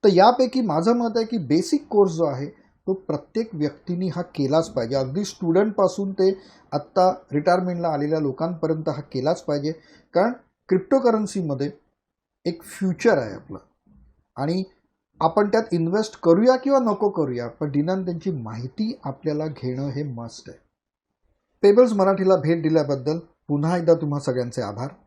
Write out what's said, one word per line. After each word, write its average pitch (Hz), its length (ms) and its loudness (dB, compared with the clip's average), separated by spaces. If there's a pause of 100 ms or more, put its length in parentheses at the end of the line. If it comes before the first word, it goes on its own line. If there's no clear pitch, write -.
तर 214 100 8
यापैकी 247 480 4
माझं 180 320 2
मत 240 220 0
आहे 226 100 0
की 233 120 -6
बेसिक 165 500 0
कोर्स 202 240 4
जो 160 120 -2
आहे, 143 420 -6 (220)
तो 190 60 -2
प्रत्येक 190 600 -6
व्यक्तीने 175 540 -4
हा 170 140 -6
केलाच 156 480 -2
पाहिजे. 120 260 -4
अगदी 135 280 -2
स्टुडंटपासून 196 880 0
ते 190 180 2 (420)
आत्ता 180 400 2 (220)
रिटायरमेंटला 175 540 0
आलेल्या 151 320 0
लोकांपर्यंत 160 720 -4
हा 139 120 -6
केलाच 143 420 -4
पाहिजे, 147 280 -4 (420)
कारण 208 200 2 (340)
क्रिप्टोकरन्सीमध्ये 190 1040 0 (720)
एक 175 180 -6
फ्युचर 190 540 0
आहे 110 160 -4
आपलं 95 240 -16 (800)
आणि 165 260 -2 (560)
आपण 208 280 2
त्यात 220 240 0
इन्व्हेस्ट 175 500 -2
करूया 208 340 6
किंवा 269 240 2
नको 214 300 0
करूया, 127 380 -4
पण 147 220 -6
निदान 170 360 -2
त्यांची 175 260 -4
माहिती 127 720 -8
आपल्याला 151 440 -4
घेणं 135 420 -6
हे 135 140 -6
मस्ट 117 460 -12
आहे. 87 100 -20 (1000)
पेबल्स 220 320 6
मराठीला 190 420 4
भेट 165 280 0
दिल्याबद्दल 151 560 0 (280)
पुन्हा 151 300 0
एकदा 170 160 4
तुम्हा 147 260 0
सगळ्यांचे 123 420 -4
आभार. 104 260 -6 (200)